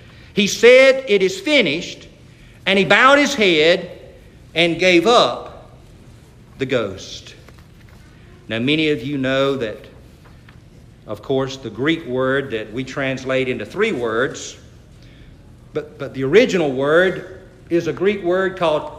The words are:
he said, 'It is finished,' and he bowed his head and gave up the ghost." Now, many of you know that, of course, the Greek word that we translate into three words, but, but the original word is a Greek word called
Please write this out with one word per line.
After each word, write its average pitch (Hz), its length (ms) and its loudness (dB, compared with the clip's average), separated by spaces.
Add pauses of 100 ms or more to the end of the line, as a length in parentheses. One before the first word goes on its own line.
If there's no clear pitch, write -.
(320)
he 202 140 2
said, 262 640 6
'It 202 140 2
is 185 180 -2
finished,' 185 680 -2 (580)
and 196 140 0
he 196 60 2
bowed 240 340 6
his 285 160 0
head 175 560 2 (640)
and 165 240 0
gave 180 280 4
up 165 680 0 (840)
the 139 80 -4
ghost." 110 680 -6 (1120)
Now, 110 120 -6
many 151 300 0
of 147 120 -4
you 143 160 -6
know 135 380 0
that, 113 220 -8 (1300)
of 107 160 -12
course, 135 340 -4
the 117 140 -12
Greek 151 340 -4
word 131 460 -2
that 107 220 -8
we 127 120 -8
translate 131 640 -4
into 113 160 -6
three 202 280 -2
words, 123 640 -4 (1160)
but, - 260 -10
but 135 160 -12
the 131 80 -6
original 165 480 2
word 147 680 0 (300)
is 165 160 -2
a 156 60 -4
Greek 190 300 -2
word 185 360 -2
called 151 400 -2